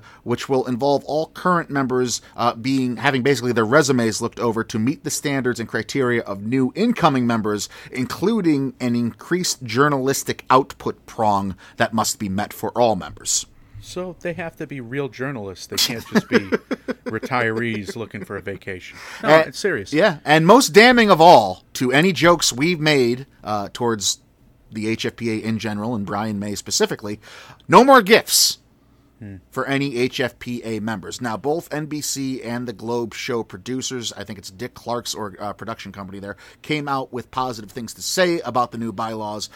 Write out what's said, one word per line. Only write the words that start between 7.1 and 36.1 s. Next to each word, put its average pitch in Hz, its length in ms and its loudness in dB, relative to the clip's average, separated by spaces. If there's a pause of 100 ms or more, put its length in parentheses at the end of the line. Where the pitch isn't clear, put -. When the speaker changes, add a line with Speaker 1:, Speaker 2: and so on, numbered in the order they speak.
Speaker 1:
members, 107 400 0 (240)
including 151 880 0
an 120 160 -2
increased 120 680 -2
journalistic 135 840 0
output - 560 2
prong 98 500 -2 (200)
that 113 180 0
must 107 240 -2
be 104 120 -8
met 95 240 -6
for - 240 -8
all 113 180 4
members." - 500 -6 (380)
Speaker 2:
So 180 380 -12
they 175 120 -8
have 165 240 -12
to 156 100 -10
be 139 120 -12
real 131 300 -6
journalists. 113 560 -10
They 107 100 -10
can't 113 320 -4
just - 220 0
be - 80 2
Speaker 1:
<laughs> 101 120 0 (560)
Speaker 2:
retirees 113 920 -4
looking 104 280 -12
for 101 140 -10
a 92 40 -10
vacation. 95 580 -12 (240)
No, - 60 0
Speaker 1:
Uh, 156 180 10
Speaker 2:
it's 143 100 -12
serious. 143 340 -2
Speaker 1:
Yeah, 160 320 2
and 160 220 6
most 226 240 8
damning 226 400 8
of 175 100 8
all 127 540 8
to 123 180 0
any 165 220 4
jokes 160 400 4
we've 156 260 0
made, 135 460 2 (180)
uh, 101 300 -6
towards 113 460 -4 (520)
the 107 160 -6
H 113 200 -4
F - 80 -8
P 113 160 -4
A 110 60 -2
in 110 200 -4
general 110 380 -6
and 101 100 -6
Brian 104 320 -4
May 101 160 -6
specifically, 104 640 -6 (480)
no 185 160 8
more 262 200 8
gifts - 560 4 (600)
Speaker 2:
Hmm. 101 160 -14 (160)
Speaker 1:
for 131 160 -6
any 139 300 -2
H 127 220 -2
F 123 200 -4
P 120 240 -8
A 110 160 -4
members. 101 420 -8
Now, 113 160 -6
both 147 340 -4
N 151 140 -6
B 147 160 -8
C 135 400 -6
and 120 260 -8
the 120 60 -10
Globe 117 400 -6
show 117 300 -6
producers, 120 720 -8
I 101 60 -12
think 98 160 -14
it's 85 100 -18
Dick 98 240 -14
Clark's 117 400 -8
or, 101 260 -10
uh, 101 140 -8
production 101 380 -12
company 98 260 -14